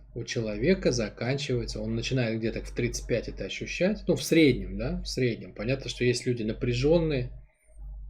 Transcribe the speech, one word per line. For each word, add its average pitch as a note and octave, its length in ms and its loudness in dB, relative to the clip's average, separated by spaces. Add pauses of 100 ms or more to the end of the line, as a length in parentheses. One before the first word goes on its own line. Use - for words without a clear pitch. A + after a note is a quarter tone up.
(140)
у A#2+ 100 -6
человека A#2+ 680 2
заканчивается, A#2 880 -2
он A2+ 140 -2
начинает A#2 440 0
где-то A2 240 -2
в - 80 -10
тридцать - 360 -4
пять A2+ 220 0
это - 160 -8
ощущать, F3 640 -2
ну, D#3+ 100 4
в - 60 -4
среднем, A2+ 540 6
да, D3+ 260 -4
в - 40 -10
среднем. A2 480 -2
Понятно, B2+ 340 -4
что - 160 -2
есть A#2+ 220 2
люди A#2 160 0
напряжённые, B2+ 880 2 (800)